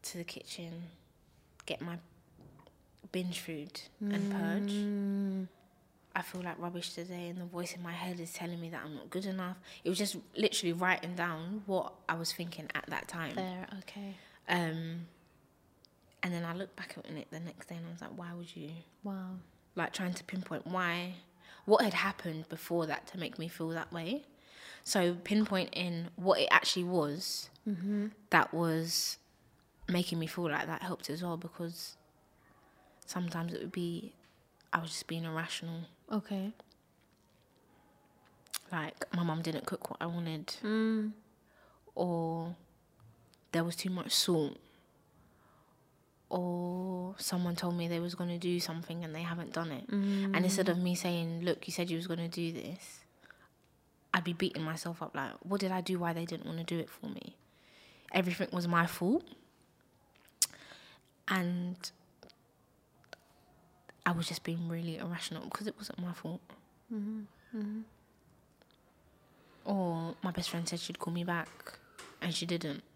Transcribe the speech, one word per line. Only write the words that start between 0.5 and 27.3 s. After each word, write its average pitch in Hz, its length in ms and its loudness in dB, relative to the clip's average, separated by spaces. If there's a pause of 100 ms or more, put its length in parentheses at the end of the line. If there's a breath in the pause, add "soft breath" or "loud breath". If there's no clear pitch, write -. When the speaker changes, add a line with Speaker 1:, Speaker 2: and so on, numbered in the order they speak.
Speaker 1:
get - 160 -4
my 170 160 -4 (1120)
binge 180 280 0
food 156 420 -6 (200)
and 202 300 2
purge. 202 400 2
Speaker 2:
Mm. 202 760 2 (680)
Speaker 1:
I 180 80 0
feel 185 180 -6
like 175 180 -4
rubbish 175 340 -4
today, 175 360 -6
and 180 100 -6
the 175 60 -6
voice 175 300 -4
in 175 80 -8
my 170 80 -4
head 175 280 -4
is 170 140 -8
telling 175 260 -4
me 165 100 -6
that 165 140 -6
I'm 151 120 -8
not 180 140 -10
good 190 160 -2
enough. 185 320 -2 (260 loud breath)
It - 60 2
was 185 100 2
just 196 160 2 (200)
literally 190 380 4
writing 180 420 2
down 175 520 -2
what 185 260 2 (160)
I 165 60 4
was 165 180 -2
thinking 165 400 -6
at - 140 -2
that - 200 -4
time. - 280 -4
Speaker 2:
There, 185 320 -4 (120)
okay. 196 360 -10 (340 loud breath)
Speaker 1:
Um, 165 560 0 (1160)
and 180 100 0
then 170 100 -2
I 165 100 -2
looked 185 220 -6
back - 220 -10
at - 80 -12
it - 240 -8
the 156 100 -8
next 170 300 -10
day 170 60 -8
and 170 120 -8
I 170 40 -10
was 170 100 -12
like, - 160 -10
"Why 175 160 -8
would 170 220 -12
you?" 156 140 -10 (340)
Speaker 2:
Wow. 190 320 -6 (400)
Speaker 1:
Like, 170 180 2
trying 180 220 0
to - 80 -8
pinpoint - 420 -4
why, 175 480 0 (520 loud breath)
what 214 180 10
had 202 100 4
happened 170 560 0
before 165 380 0
that 143 200 -2
to 185 120 -8
make - 180 -4
me 165 100 -4
feel 165 220 -4
that 165 240 -4
way. 180 300 -2 (600 loud breath)
So 175 300 6
pinpointing 180 920 2 (100)
what 185 240 8
it - 120 8
actually - 340 8
was 170 640 2 (200)